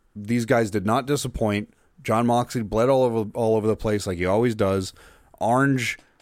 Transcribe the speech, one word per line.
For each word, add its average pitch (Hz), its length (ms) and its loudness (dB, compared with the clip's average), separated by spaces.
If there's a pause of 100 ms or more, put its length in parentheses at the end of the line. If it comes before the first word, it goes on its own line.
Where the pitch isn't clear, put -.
(140)
these 110 320 -4
guys 117 240 2
did 95 160 -2
not 120 200 0
disappoint. 113 680 -2 (300)
Jon 117 240 0
Moxley 120 360 0
bled 110 260 2
all 131 140 4
over, 113 300 0
all 113 220 2
over 110 120 0
the 110 100 2
place 104 280 -2
like 92 120 -4
he 87 80 -2
always 110 280 2
does. 98 380 0 (480)
Orange, 127 580 0 (240)